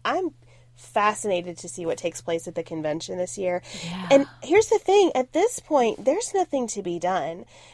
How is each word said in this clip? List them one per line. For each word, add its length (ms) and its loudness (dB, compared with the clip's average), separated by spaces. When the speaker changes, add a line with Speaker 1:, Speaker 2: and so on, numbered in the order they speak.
Speaker 1:
I'm 300 -2
fascinated 840 -2
to 100 -14
see 140 -10
what 140 -2
takes 240 -6
place 260 -4
at 60 -12
the 80 -6
convention 560 -6
this 180 -6
year. 280 -4
Speaker 2:
Yeah. 280 -10
Speaker 1:
And 160 6
here's 240 4
the 100 4
thing, 380 6
at 180 0
this 260 2
point, 460 2
there's 300 0
nothing 320 0
to 160 -8
be 160 -4
done 460 -4